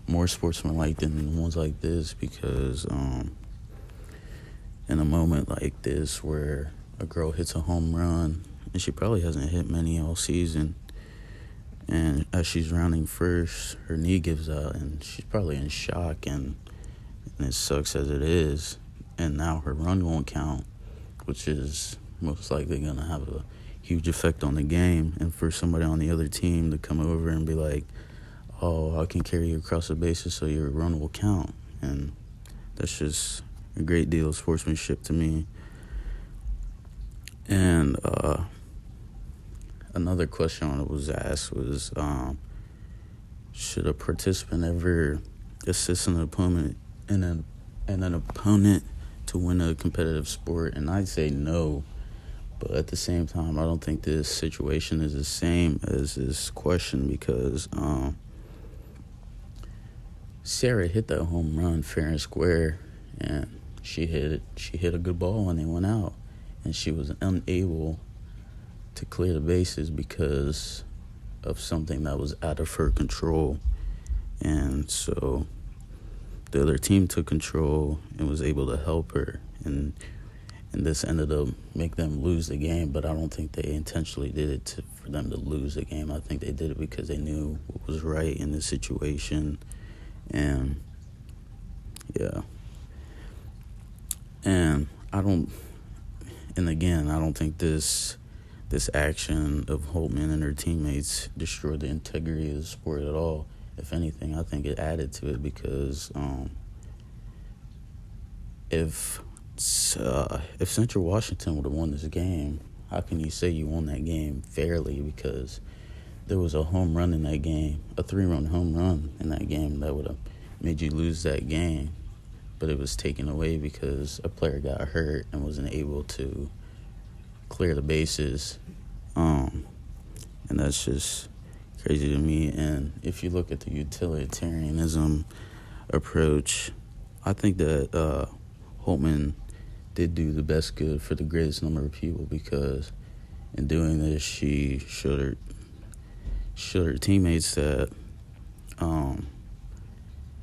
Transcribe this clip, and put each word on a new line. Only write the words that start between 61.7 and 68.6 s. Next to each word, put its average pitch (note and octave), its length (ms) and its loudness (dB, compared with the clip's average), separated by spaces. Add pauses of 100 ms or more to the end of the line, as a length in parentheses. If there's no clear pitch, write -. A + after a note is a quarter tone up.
fair D2+ 240 0
and D#2 140 2
square, E2 580 4 (400)
and - 420 -4 (220)
she - 240 -2
hit D2+ 260 0
it, D2 100 -2 (140)
she - 220 -6
hit F2 160 2
a E2+ 40 0
good F2 200 0
ball G2 280 2
when F2 100 4
they D#2 80 2
went E2+ 200 2
out, G#2+ 300 2 (480)
and D#2 140 -2
she - 140 0
was D2+ 300 0
unable F2+ 800 2 (960)